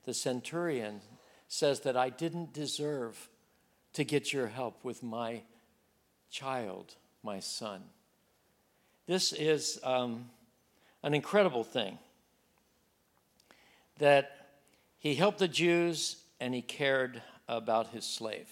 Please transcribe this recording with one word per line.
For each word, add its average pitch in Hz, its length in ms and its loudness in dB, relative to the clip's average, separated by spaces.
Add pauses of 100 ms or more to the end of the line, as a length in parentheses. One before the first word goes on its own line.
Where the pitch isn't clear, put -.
the 123 100 -6
centurion 127 880 -2 (460)
says 143 320 2
that, 131 160 0
"I 127 120 4
didn't 165 460 -4
deserve 143 760 -4 (640)
to 151 120 0
get 131 280 0
your 135 140 0
help 113 380 -6
with 123 180 -8
my 117 400 -6 (880)
child, 113 640 -6 (280)
my 101 180 -6
son." 101 500 -8 (1120)
This 180 300 0
is, 156 480 2
um, 123 480 0 (720)
an 147 120 0
incredible 151 500 4
thing, 101 340 -4 (2000)
that 143 500 6 (500)
he 151 160 0
helped 196 240 4
the 185 100 4
Jews 170 680 2 (240)
and 127 140 -4
he 123 80 -4
cared 131 600 0 (260)
about 113 400 2
his 113 160 -10
slave. - 480 -6